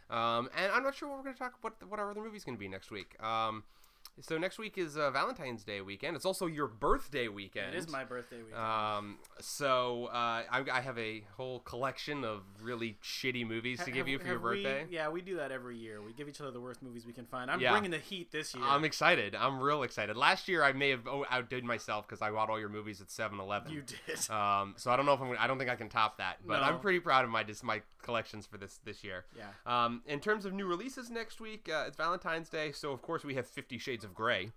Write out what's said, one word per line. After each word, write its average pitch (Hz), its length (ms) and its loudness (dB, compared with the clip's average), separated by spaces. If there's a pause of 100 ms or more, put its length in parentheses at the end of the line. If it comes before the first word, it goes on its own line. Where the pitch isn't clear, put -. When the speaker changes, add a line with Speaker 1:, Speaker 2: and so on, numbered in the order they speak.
(100)
Speaker 1:
Um, 117 440 2
and 185 160 2
I'm 240 140 4
not 269 100 0
sure 294 140 -8
what 277 100 -6
we're 269 60 -12
gonna 262 120 -8
talk, 254 260 -8
what, 214 260 -8
what 208 100 -6
our 208 120 -2
other 208 120 -6
movie's 214 220 -10
gonna 123 140 -6
be 98 100 -6
next 95 240 -10
week. 98 280 -10
Um, 110 440 0 (580)
so 160 160 -4
next 185 200 -2
week 214 200 -6
is, 151 180 -4
uh, 147 140 4
Valentine's 135 520 0
Day 101 200 -6
weekend. 101 340 -4
It's - 80 -6
also 185 220 0
your 151 220 0
birthday 135 600 0
weekend. 98 460 -6
Speaker 2:
It 175 40 -4
is 175 100 -6
my 135 140 -6
birthday 123 400 -10
weekend. 113 200 -12
Speaker 1:
Um, 107 560 0 (220)
so, 123 640 2
uh, 117 440 2
I, 131 220 2
I 127 80 4
have 127 180 -4
a 110 240 -4 (140)
whole 127 240 -6
collection 131 640 -4
of 107 180 -4 (200)
really 113 400 -4
shitty 123 440 -2
movies 113 340 -2
to 175 40 -2
Speaker 2:
Ha-, 135 60 -4
Speaker 1:
give 131 180 0
you 135 80 2
Speaker 2:
have, 135 60 -4
Speaker 1:
for - 60 -4
your - 100 0
Speaker 2:
have 113 40 -4
we, 117 200 2
Speaker 1:
birthday. 135 260 0
Speaker 2:
yeah, 156 220 -2
we 175 100 -4
do 185 160 -6
that 135 160 -2
every 123 240 -8
year. 110 240 -10
We 107 140 -12
give 147 160 -10
each 139 100 -14
other 139 100 -6
the 120 120 -8
worst 123 200 -10
movies 120 220 -12
we 117 80 -12
can 117 140 -12
find. 127 240 -6
I'm 156 100 2
Speaker 1:
Yeah. 123 120 8
Speaker 2:
bringing 175 180 4
the 156 80 0
heat 180 340 -8
this 151 220 -4
year. 127 100 -2
Speaker 1:
I'm 143 200 6
excited. 147 500 4
I'm 131 260 2
real 143 220 4
excited. 110 340 -2
Last 170 320 6
year 170 140 4
I 139 100 8
may 139 180 4
have 123 160 0
o-, 139 240 0
outdid 127 340 0
myself 110 440 -2
'cause 110 140 -6
I 107 80 0
bought 110 180 2
all 110 100 0
your 107 120 -4
movies 104 320 -6
at 92 80 -16
seven 104 280 -4
eleven. 101 320 -2
Speaker 2:
You 151 120 -6
did. - 480 -6
Speaker 1:
Um, 101 480 4
so 127 120 0
I 123 60 8
don't 139 80 4
know 143 80 8
if 131 80 6
I'm 131 80 -2
gonna, 117 120 0
I 117 60 6
don't 131 120 2
think 131 120 -2
I 123 60 0
can 110 140 -8
top 110 260 4
that, 92 300 -2
but 110 160 2
I'm 151 140 4
Speaker 2:
No. - 40 -6
Speaker 1:
pretty 180 200 4
proud 135 260 6
of 117 40 -4
my, 113 140 4
just 104 180 -8
my 110 200 0 (180)
collections 110 460 -2
for 107 100 -16
this, 98 260 -12
this 107 220 -10
year. 92 220 -8 (100)
Speaker 2:
Yeah. 110 80 -12 (220)
Speaker 1:
Um, 120 400 4
in 143 140 -2
terms 214 260 0
of 190 80 -4
new 196 120 -2
releases 233 440 -4
next 226 280 -8
week, 220 320 -10
uh, 151 160 2
it's 147 120 -8
Valentine's 165 500 0
Day, 151 240 -2
so 143 200 -4
of 127 100 -4
course 165 200 -2
we 143 120 -4
have 123 120 0
Fifty - 300 -8
Shades 117 280 -4
of 95 100 -12
Grey. 113 420 2